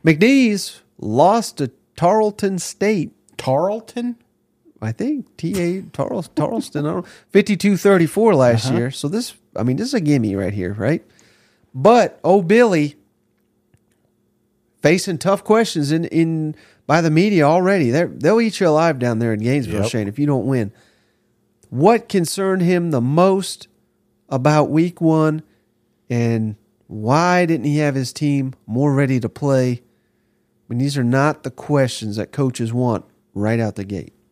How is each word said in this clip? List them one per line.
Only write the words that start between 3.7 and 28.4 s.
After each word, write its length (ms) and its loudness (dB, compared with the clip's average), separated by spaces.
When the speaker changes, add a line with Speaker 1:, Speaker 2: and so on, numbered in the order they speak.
Speaker 1:
I 100 -6
think 460 -6
T 140 -6
A 220 -4
Tarl-, 520 -6
Tarleton, 500 -4
I 80 -4
don't 120 -8
know, 60 -20
fifty-two 480 2
thirty-four 580 4
last 320 4
Speaker 2:
Uh-huh. 100 0
Speaker 1:
year. 140 -2
So 160 -8
this, 280 -6
I 80 -4
mean, 140 0
this 120 -4
is 40 -6
a 80 -2
gimme 340 0
right 180 -4
here, 200 -4
right? 300 -2
But, 500 2
oh, 180 4
Billy, 540 2
facing 380 0
tough 240 -2
questions 480 0
in, 140 0
in, 500 -2
by 140 2
the 100 2
media 320 4
already. 480 2
They're, 160 0
they'll 340 2
eat 180 -2
you 80 2
alive 320 2
down 200 -2
there 140 0
in 80 -4
Gainesville, 420 -2
Speaker 2:
Yep. 80 -2
Speaker 1:
Shane, 160 -4
if 100 -8
you 80 0
don't 220 0
win. 240 -2
What 400 2
concerned 540 -2
him 280 0
the 100 0
most 680 0
about 400 2
week 320 0
one, 420 2
and 460 -2
why 500 2
didn't 220 -2
he 100 0
have 180 0
his 160 -4
team 420 -2